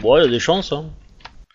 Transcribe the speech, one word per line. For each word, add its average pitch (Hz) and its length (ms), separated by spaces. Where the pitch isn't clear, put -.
Bon, 113 180
il 175 60
y - 20
a - 20
des 120 120
chances, 185 320
hein. 151 180